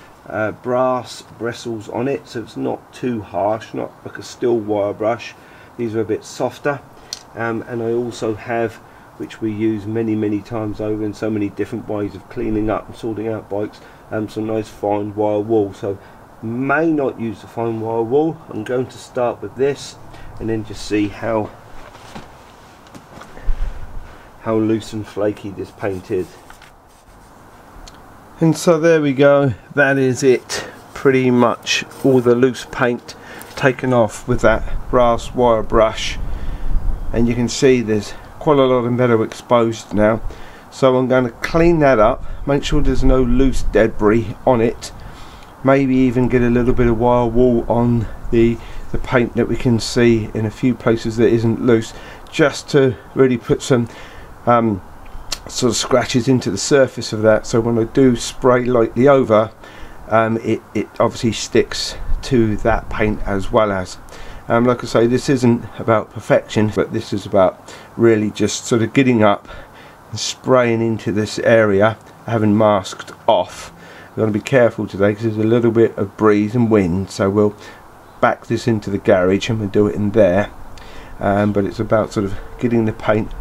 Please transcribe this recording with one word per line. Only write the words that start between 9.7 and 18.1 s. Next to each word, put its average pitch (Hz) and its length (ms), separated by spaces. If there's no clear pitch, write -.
many, 110 280
many 107 260
times 107 400
over 107 240
in 101 100
so 110 160
many 104 200
different 104 380
ways 104 260
of 92 140
cleaning 110 420
up - 180
and - 80
sorting 110 320
out 107 200
bikes, 104 320
um, 107 180
some 110 180
nice 110 220
fine 104 460
wire 107 260
wool. 104 320
So 98 260
may 139 480
not 139 300
use 110 220
the 98 40
fine 117 340
wire 113 220
wool. 151 340